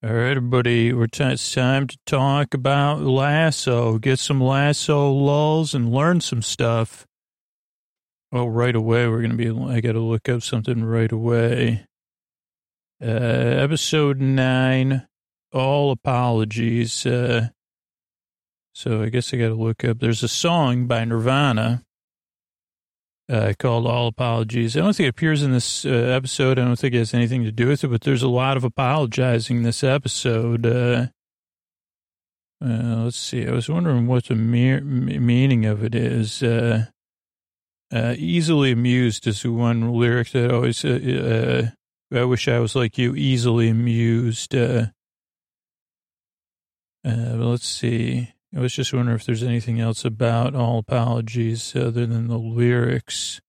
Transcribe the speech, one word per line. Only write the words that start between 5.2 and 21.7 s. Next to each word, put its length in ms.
and 180
learn 280
some 220
stuff. 680
Oh, 160
right 300
away, 320
we're 140
gonna 120
be, 160
I 300
gotta 180
look 300
up 160
something 400
right 260
away. 760
Uh, 60
episode 1120
nine, 880
All 380
Apologies. 1120
Uh, 440
so 260
I 60
guess 260
I 40
gotta 160
look 280
up, 160
there's 240
a 60
song 580
by 180
Nirvana, 800